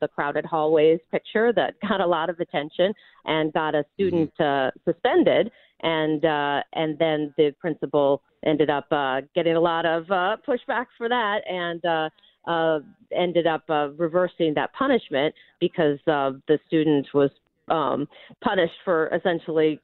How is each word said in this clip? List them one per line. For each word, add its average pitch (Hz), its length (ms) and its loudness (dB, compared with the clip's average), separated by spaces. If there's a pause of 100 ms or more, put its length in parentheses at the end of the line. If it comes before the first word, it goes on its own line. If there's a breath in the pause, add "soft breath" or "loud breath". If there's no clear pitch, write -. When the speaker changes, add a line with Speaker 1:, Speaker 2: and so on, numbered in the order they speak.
Speaker 1:
the 151 80 -2
crowded 151 380 -4
hallways 160 540 2 (100)
picture 220 420 0
that 170 280 0
<laughs> 202 80 -6
got 196 120 0
a 175 60 0
lot 170 240 0
of 170 100 -6
attention 175 540 -2 (320 soft breath)
and 156 260 0
got 156 220 -2
a 147 100 0 (100)
student, 170 440 -2
Speaker 2:
Mm-hmm. 139 300 0
Speaker 1:
uh, - 20 -4 (200)
suspended. 214 600 2 (300 soft breath)
And, 156 440 0
uh, 143 380 0 (100)
and 156 260 -4
then 151 380 -2
the 147 240 2
principal 143 600 0 (220)
ended 151 260 2
up, 143 200 -2
uh, 135 320 -2 (120)
getting 165 220 0
a 165 40 2
lot 170 240 0
of, 165 260 -2
uh, 196 280 -2 (100)
pushback 247 380 -4 (100)
for 233 140 -6
that 220 360 -2
and, 175 380 -6
uh, 160 240 -2 (380 soft breath)
uh, 165 340 0 (320)
ended 170 340 0
up, 160 220 -2
uh, 147 300 0
reversing 170 560 0
that 143 180 -2
punishment 156 640 -2 (260 soft breath)
because, 151 460 0
uh, 139 260 0 (160)
the 151 180 4
student 151 460 2
was, 143 180 2 (380)
um, 143 400 -2 (340 loud breath)
punished 190 400 0
for 160 260 0
essentially, 160 760 0